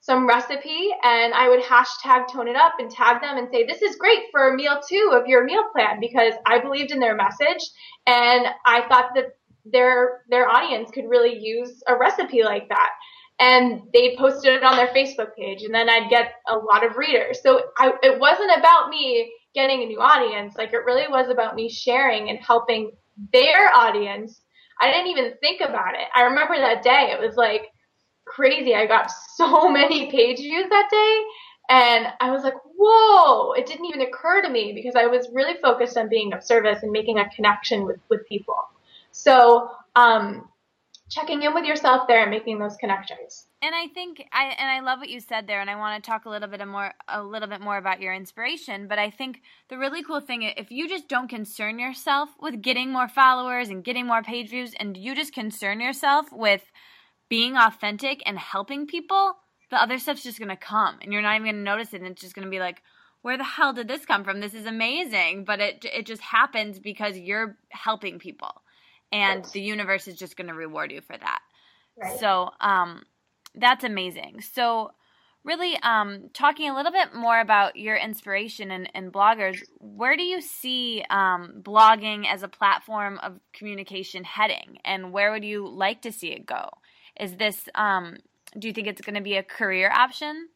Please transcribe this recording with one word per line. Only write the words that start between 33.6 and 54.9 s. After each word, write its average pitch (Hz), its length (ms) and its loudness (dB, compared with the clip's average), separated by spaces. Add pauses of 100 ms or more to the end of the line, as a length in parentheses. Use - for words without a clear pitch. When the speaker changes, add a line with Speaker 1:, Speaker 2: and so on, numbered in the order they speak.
Speaker 1:
didn't 320 200 -12
even 294 160 -4
occur 339 400 0
to 339 80 -4
me 214 240 -4
because 240 220 -10
I 233 100 4
was 240 260 0
really 294 300 -2
focused 240 340 2
on 220 140 -2
being 208 240 -2
of 185 100 -14
service 214 380 0
and 214 100 -6
making 214 260 -2
a 202 120 -2
connection 208 560 -2
with, - 140 -8 (100)
with 214 180 -2
people. - 300 -6 (540)
So, 240 580 6 (260)
um, 220 520 4 (600)
checking 302 340 -6
in 302 120 0
with 330 100 -2
yourself 285 420 2
there 226 160 6
and 202 80 -2
making 220 280 -6
those 208 180 -8
connections. - 720 -10 (160)
Speaker 2:
And 320 120 -6
I 339 120 -6
think 349 440 -16
I, 269 280 -4
and 269 100 -4
I 262 120 -4
love 262 180 -4
what 277 100 -18
you 240 120 -14
said 220 260 -8
there, 202 160 -6
and 202 80 -8
I 208 60 -10
wanna 214 240 -8
talk 220 260 -10
a 220 40 -16
little 208 180 -10
bit 202 200 -14
more, 202 240 -10 (160)
a 208 140 -10
little 208 260 -12
bit 202 140 -14
more 202 160 -6
about 190 240 -6
your 185 100 -8
inspiration. 202 760 -12
But 208 100 -4
I 208 100 -4
think 262 320 -16 (300)
the 254 80 -16
really 277 240 -8
cool 294 180 -10
thing, 247 220 -10
if - 280 -12
you 277 160 -10
just 339 220 -12
don't 254 200 -6
concern 220 500 -12
yourself 277 500 -6 (120)
with 240 200 -10
getting 254 320 -6
more 254 160 -4
followers 254 600 0
and 185 120 -12
getting 247 240 -8
more 226 160 -2
page 226 280 -12
views, 240 280 -12
and 196 200 -12